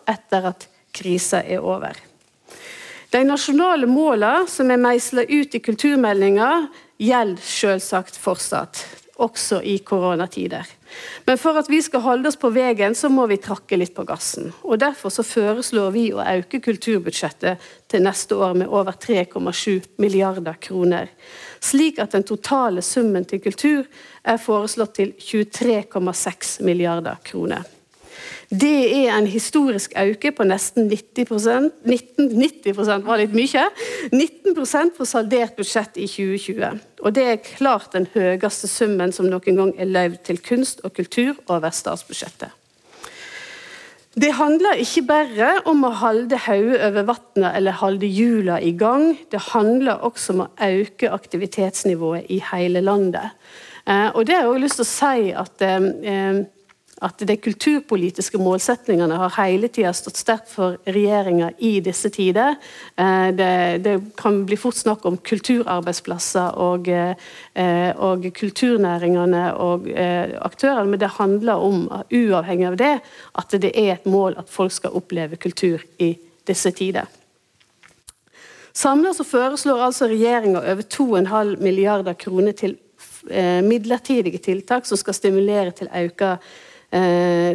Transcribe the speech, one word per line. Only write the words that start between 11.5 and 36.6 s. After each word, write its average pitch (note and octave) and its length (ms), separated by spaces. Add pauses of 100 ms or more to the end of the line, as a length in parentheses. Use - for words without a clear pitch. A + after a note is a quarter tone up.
at D4 80
vi D4+ 160
skal B3 220
holde C4 240
oss C#4+ 100
på B3+ 160
veien, A#3 400
så D4 160
må B3+ 160
vi G3 80
trakke G3 400
litt F3 160
på - 160
gassen. - 400 (160)
Og A3+ 160
derfor C#4 320
så A#3 160
foreslår G#3+ 640
vi A#3 140 (100)
å G3+ 80
øke F#3+ 400
kulturbudsjettet F3+ 1040 (240)
til F#3 160
neste G3+ 320
år F#3 220
med - 100
over F#3+ 240
tre F#3 320
komma F3+ 240
sju F#3+ 300 (180)
milliarder F#3+ 560
kroner, F3+ 560 (480)
slik D4+ 400
at G#3 160
den G3 80
totale G#3+ 560
summen G3 480
til G3 160
kultur C#4 400 (400)
er A3+ 160
foreslått G#3+ 560
til G3+ 240
tjuetre G#3+ 600 (100)
komma F3+ 240
seks - 480
milliarder E3+ 640
kroner. F3+ 400 (840)
Det B3+ 400
er B3+ 240
en G#3+ 100
historisk A3 720
øke G#3+ 400
på A3 80
nesten G3 460
nitti G#3+ 340
prosent. A#3 480 (160)
Nitten, B3+ 480
nitti A#3 400
prosent G3+ 300
var A3+ 120
litt G#3 140
mye. C4 320 (480)
Nitten D#4+ 420
prosent D4+ 440
for B3 100
saldert A#3 480
budsjett G#3 400
i G3+ 140
tjue F#3+ 280
tjue. G3+ 300 (320)